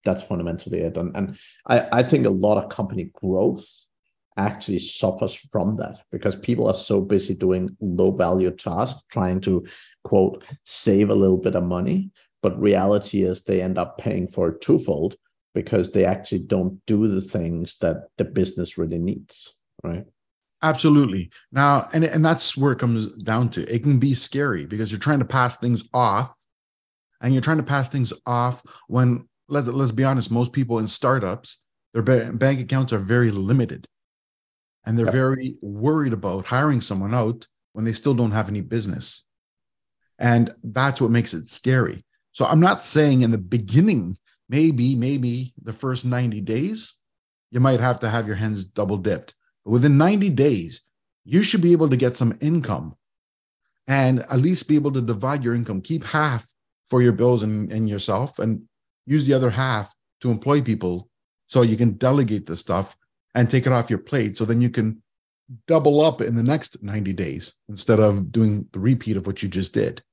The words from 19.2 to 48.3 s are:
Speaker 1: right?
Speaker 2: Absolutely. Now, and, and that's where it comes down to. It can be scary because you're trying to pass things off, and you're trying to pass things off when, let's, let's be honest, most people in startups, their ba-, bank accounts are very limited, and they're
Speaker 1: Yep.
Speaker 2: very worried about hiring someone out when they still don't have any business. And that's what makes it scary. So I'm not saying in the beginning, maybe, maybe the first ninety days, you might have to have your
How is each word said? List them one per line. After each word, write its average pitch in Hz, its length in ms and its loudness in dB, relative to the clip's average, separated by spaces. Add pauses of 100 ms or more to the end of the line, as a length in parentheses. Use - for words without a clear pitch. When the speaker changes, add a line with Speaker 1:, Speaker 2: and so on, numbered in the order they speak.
Speaker 1:
right? 85 200 -8 (600)
Speaker 2:
Absolutely. 143 680 2 (220)
Now, 143 420 2
and, 160 100 2
and 156 220 2
that's - 320 0
where 139 140 2
it 123 80 -2
comes 117 260 0 (160)
down 113 280 0
to. - 220 -6
It 117 120 -2
can 139 160 4
be 131 160 2
scary 127 500 -4
because 107 260 -6
you're 107 60 -8
trying 143 220 0
to 123 60 0
pass 123 320 0
things 120 360 -2
off, 120 400 0 (880)
and 127 120 2
you're 127 100 2
trying 160 140 2
to 151 60 -2
pass 139 240 0
things 131 240 -2 (140)
off 123 380 -2 (240)
when, 123 420 0 (180)
let's, 143 200 -2
let's 127 240 0
be 123 120 0
honest, 135 280 0
most 123 220 0
people 117 260 -2
in 110 80 -2
startups, 113 720 -2 (320)
their 117 80 -2
ba-, 117 320 2
bank 135 260 2
accounts 127 320 -2
are 113 60 0
very 113 320 2
limited, 101 580 -2 (1000)
and 113 120 0
they're 117 80 2
Speaker 1:
Yep. 113 80 2
Speaker 2:
very 131 480 0
worried 120 520 0
about 95 340 -6
hiring 131 340 2
someone 98 320 -4
out 117 340 -2 (260)
when 110 120 -6
they 113 80 -2
still 135 220 0
don't 117 160 2
have 104 180 -2
any 101 120 -4
business. 104 640 -8 (920)
And 117 360 2 (100)
that's 131 360 -2
what 117 120 2
makes 117 240 0
it 78 120 -12
scary. 120 560 -2 (280)
So - 140 -2
I'm 156 140 4
not 180 220 4
saying 143 400 4
in 117 80 4
the 113 80 2
beginning, 107 800 0 (320)
maybe, 135 440 2
maybe 127 680 -2
the 113 100 -12
first 127 320 -6
ninety 123 380 -2
days, 147 540 -4 (540)
you 123 120 0
might 131 180 4
have 123 220 0
to 113 80 -2
have 113 180 -2
your 104 80 -4